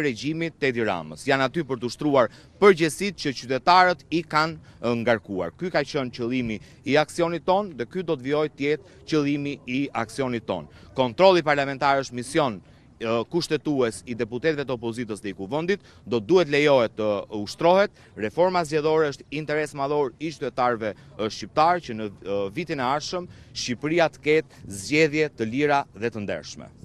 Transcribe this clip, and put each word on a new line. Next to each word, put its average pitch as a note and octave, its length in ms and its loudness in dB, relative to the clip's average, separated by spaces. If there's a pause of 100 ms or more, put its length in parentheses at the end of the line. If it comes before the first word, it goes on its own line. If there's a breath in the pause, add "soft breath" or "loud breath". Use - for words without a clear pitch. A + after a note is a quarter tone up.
regjimit D3+ 500 -4
të C#3 140 0
Edi A#2 180 0
Ramës. D#2+ 400 -6
Janë C3+ 220 4
aty D#3+ 180 -4
për B2+ 140 -6
të A#2+ 100 -4
ushtruar C#3 400 2 (300 loud breath)
përgjegjësitë F#3 640 4
që C#3 160 -4
qytetarët F3 680 4
i E3 160 -2
kanë, D#3 320 0 (240 loud breath)
ë, A#2+ 220 0
ngarkuar. G2+ 580 0
Ky F3+ 160 -6
ka D3+ 80 2
qenë C3+ 320 -6
qëllimi A#2+ 460 -4 (260 loud breath)
i B2+ 80 2
aksionit E3 480 0
ton F#3 320 0
dhe A#2 160 -8
ky F#3 160 -6
do E3 80 0
të B2+ 140 -8
vijojë D3 260 0
të C#3 140 -4
jetë - 280 -4 (140)
qëllimi C#3+ 560 -2
i B2+ 240 -2
aksionit A#2 560 -4
ton. F2 240 -4 (240 loud breath)
Kontrolli E3 480 6
parlamentar C#3 600 0
është A#2+ 120 -12
mision, B2 460 -2 (360 soft breath)
ë, A2+ 140 -4 (180)
kushtetues D3 680 -2 (100)
i B2 80 -8
deputetëve B2 480 -2
të C3 80 -4
opozitës A2+ 480 -6
dhe G#2 80 -8
i F#2 80 -8
kuvendit, D3+ 460 -4 (180 soft breath)
do A#2+ 160 -4
duhet D3 320 2
lejohet C#3+ 480 4
të G#2+ 120 0 (280)
ushtrohet. F3 540 2 (260 soft breath)
Reforma E3+ 480 0
zgjedhore D3+ 460 2
është - 160 -14 (100)
interes D3+ 400 -4
madhor C#3 400 0
i D#3+ 160 -8
qytetarëve, A#2+ 640 -2 (220 loud breath)
ë, G#2+ 120 -2
shqiptar, D#3 560 0
që B2 80 -10
në, G#2+ 160 -6
ë, G2 300 -6 (180)
vitin D#3+ 240 -6
e B2 60 0
ardhshëm E3 420 -4 (280 loud breath)
Shqipëria D#3 520 0
të - 160 -20
ketë D3+ 400 0
zgjedhje D3 720 2
të A2+ 120 -2
lira C#3+ 340 2 (100)
dhe G#2+ 160 -4
të G#2+ 160 -8
ndershme. D2+ 460 -8 (140)